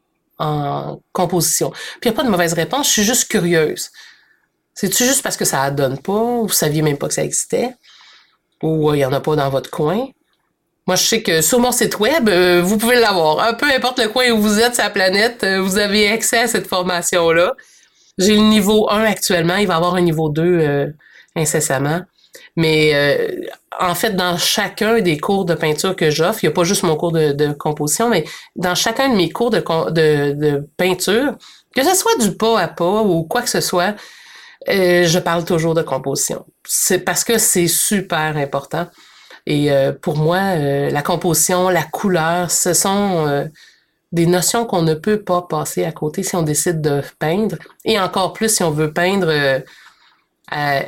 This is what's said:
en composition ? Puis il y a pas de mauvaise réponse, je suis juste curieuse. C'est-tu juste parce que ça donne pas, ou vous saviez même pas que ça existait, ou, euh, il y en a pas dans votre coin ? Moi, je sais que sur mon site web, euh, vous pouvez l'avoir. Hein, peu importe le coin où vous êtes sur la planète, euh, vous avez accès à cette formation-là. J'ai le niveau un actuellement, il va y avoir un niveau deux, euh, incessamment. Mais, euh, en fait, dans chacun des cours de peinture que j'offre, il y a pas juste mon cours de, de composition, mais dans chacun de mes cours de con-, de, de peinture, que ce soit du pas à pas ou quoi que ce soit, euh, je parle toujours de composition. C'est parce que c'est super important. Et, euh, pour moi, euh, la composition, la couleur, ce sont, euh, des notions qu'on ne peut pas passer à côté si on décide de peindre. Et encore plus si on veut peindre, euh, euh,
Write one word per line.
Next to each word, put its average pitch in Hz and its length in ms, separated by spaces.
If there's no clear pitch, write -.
en 143 600
composition ? 170 580
Puis - 340
il 247 40
y - 20
a - 20
pas 311 100
de 269 60
mauvaise 175 240
réponse, 170 340
je - 60
suis 208 120
juste - 240
curieuse. 170 640
C'est-tu 202 300
juste 262 180
parce - 140
que - 80
ça 139 280
donne 139 260
pas, - 140
ou 226 340
vous 180 60
saviez 151 300
même 147 160
pas 151 100
que 151 60
ça 151 100
existait, 208 500
ou, 156 280
euh, 147 60
il 143 40
y 135 40
en 131 80
a 135 80
pas 156 140
dans 139 160
votre 135 200
coin ? 180 360
Moi, 185 100
je 214 80
sais 220 180
que 180 180
sur 240 200
mon 247 100
site 233 300
web, 247 280
euh, 180 340
vous 196 140
pouvez 226 200
l'avoir. 185 420
Hein, 226 160
peu 294 120
importe 254 340
le 220 80
coin 247 220
où 226 80
vous 208 200
êtes 240 160
sur 214 80
la 208 80
planète, 202 540
euh, 190 160
vous 190 180
avez 208 320
accès 226 280
à 233 100
cette 185 180
formation-là. 180 880
J'ai 196 160
le 208 80
niveau 214 480
un 214 140
actuellement, 180 520
il 202 120
va 180 60
y - 20
avoir 175 180
un 185 60
niveau 160 300
deux, 170 280
euh, 143 280
incessamment. 151 640
Mais, 156 380
euh, 143 520
en 175 160
fait, 196 220
dans 180 200
chacun 214 640
des 170 180
cours 196 260
de 165 100
peinture 160 400
que 160 160
j'offre, 170 320
il 180 40
y - 20
a 151 40
pas 175 120
juste 196 180
mon 165 140
cours 170 160
de, 156 200
de 147 200
composition, 151 560
mais 175 160
dans 180 180
chacun 233 360
de 240 40
mes 170 160
cours 240 200
de 196 100
con-, 160 300
de, 151 420
de 147 340
peinture, 190 600
que 262 100
ce 370 100
soit 453 240
du 202 180
pas 220 220
à 170 100
pas 180 340
ou 170 200
quoi 233 200
que 185 80
ce 180 100
soit, 185 340
euh, 180 380
je 170 120
parle 170 260
toujours 165 300
de 160 80
composition. 139 640
C'est - 340
parce 180 220
que 226 160
c'est 175 300
super 165 680
important. 147 520
Et, 147 260
euh, 139 200
pour 147 240
moi, 160 220
euh, 143 520
la 143 120
composition, 180 680
la 165 120
couleur, 170 680
ce - 240
sont, 196 520
euh, 143 180
des 170 140
notions 180 400
qu'on 185 160
ne 160 120
peut 208 280
pas 180 180
passer 165 440
à 165 80
côté 156 300
si 180 140
on 170 60
décide 156 400
de 143 180
peindre. 165 380
Et 220 140
encore 180 360
plus 220 200
si - 80
on 165 80
veut 151 220
peindre, 180 380
euh, 139 300
euh, 143 360